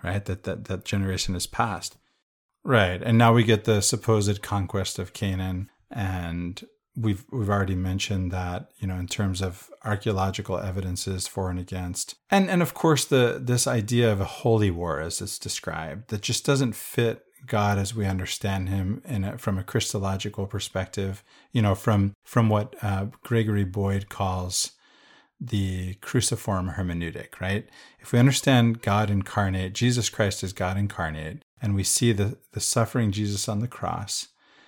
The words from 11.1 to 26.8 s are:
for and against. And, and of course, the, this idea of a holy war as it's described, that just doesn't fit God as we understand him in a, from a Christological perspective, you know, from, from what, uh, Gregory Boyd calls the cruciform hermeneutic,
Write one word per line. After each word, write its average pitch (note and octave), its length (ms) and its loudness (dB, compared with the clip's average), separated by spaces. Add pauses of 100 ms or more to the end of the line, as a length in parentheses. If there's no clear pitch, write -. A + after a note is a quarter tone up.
for F#2+ 220 -4
and F2+ 100 -4
against. F2+ 560 -8 (160)
And, G3 180 4
and F3+ 120 2
of E3 120 0
course, D#3 320 4
the, B2+ 380 4
this B2 240 2
idea A#2+ 440 2
of G2 100 0
a F#2+ 40 -2
holy G#2+ 460 4
war E2+ 280 -2
as E2 220 -4
it's G2 160 -8
described, D#2+ 720 -8
that G#2 120 -4
just - 240 -2
doesn't C3 280 2
fit - 520 -2 (200)
God G#2 320 2
as G2 160 -2
we G#2+ 120 -2
understand F#2+ 640 -2
him G2 360 -2
in A2+ 180 -2
a, G2 140 -6
from G2 200 -2
a F#2+ 60 -4
Christological G2 840 -4
perspective, F#2+ 760 -6 (280)
you A#2+ 100 2
know, G2+ 140 4
from, G2+ 380 2 (100)
from A2+ 260 4
what, G#2+ 320 0
uh, G2 260 -2 (160)
Gregory G#2+ 420 2
Boyd G2 440 -2
calls F#2 640 -4 (680)
the F#2+ 560 -2
cruciform G2 800 0
hermeneutic, E2+ 640 -4